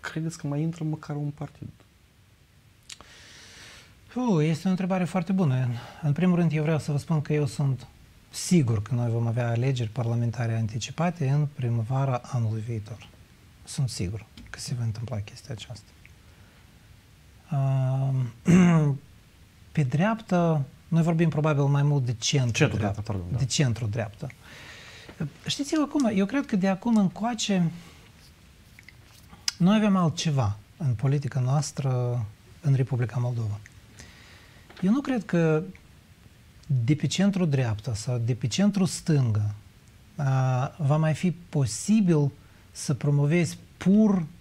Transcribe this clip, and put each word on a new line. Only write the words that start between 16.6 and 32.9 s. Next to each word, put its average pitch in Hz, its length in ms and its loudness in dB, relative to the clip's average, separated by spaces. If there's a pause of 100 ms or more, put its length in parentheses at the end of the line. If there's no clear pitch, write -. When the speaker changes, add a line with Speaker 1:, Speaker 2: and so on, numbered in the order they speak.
Speaker 2:
Uh, 135 1400 4
<clears throat> - 0 - (800)
pe 160 100 0
dreapta, 165 840 2 (240)
noi 165 140 2
vorbim 165 260 2
probabil 147 340 2
mai 143 200 4
mult 143 220 2
de 123 80 -2
centru-dreapta. 120 460 0
Speaker 1:
Centru-dreapta, 104 440 0
pardon, 98 300 -6
da. 123 60 0
Speaker 2:
De 131 60 2
centru-dreapta. 117 840 -2 (1200)
Știți, - 280 -4
eu 311 80 2
acum, 269 320 0
eu 196 120 2
cred 277 200 -2
că 233 100 -2
de 190 120 2
acum 208 280 2
încoace 202 760 0 (1900)
noi 190 180 4
avem 208 200 4
altceva 139 600 0 (200)
în 131 180 0
politica 139 460 -2
noastră 123 840 -2 (360)
în 139 140 2
Republica 123 440 -2